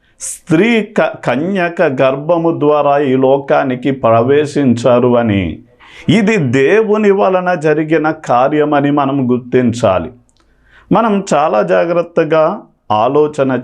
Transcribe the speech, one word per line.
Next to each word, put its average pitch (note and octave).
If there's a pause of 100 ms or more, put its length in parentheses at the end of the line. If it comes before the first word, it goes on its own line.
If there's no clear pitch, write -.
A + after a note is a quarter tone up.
(200)
స్త్రీ G#3+
క-, G3+
కన్యక E3+
గర్భము D3
ద్వారా D3
ఈ C3+
లోకానికి C#3
ప్రవేశించారు B2
అని, G2 (500)
ఇది G#3+
దేవుని G3
వలన F#3
జరిగిన D#3
కార్యమని C#3+
మనం C3+
గుర్తించాలి. A2+ (800)
మనం G3+ (100)
చాలా E3
జాగ్రత్తగా E3+ (300)
ఆలోచన C3+